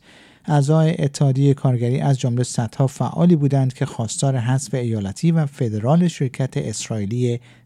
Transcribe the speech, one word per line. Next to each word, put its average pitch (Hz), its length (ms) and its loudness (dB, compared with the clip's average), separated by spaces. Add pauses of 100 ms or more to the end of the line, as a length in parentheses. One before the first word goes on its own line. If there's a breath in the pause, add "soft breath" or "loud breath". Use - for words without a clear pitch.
(460 soft breath)
اعضای 156 540 2
اتحادیه 139 540 2
کارگری، 123 460 0
از 143 200 2
جمله 123 240 0
صدها 123 440 -2
فعالی 165 480 2
بودند 135 380 0
که 143 120 -4
خواستار 135 520 -4
حذف 127 360 -2
ایالتی 117 580 -2
و 165 140 2
فدرال 131 640 0
شرکت 135 500 -4
اسرائیلی 120 800 -2 (260 soft breath)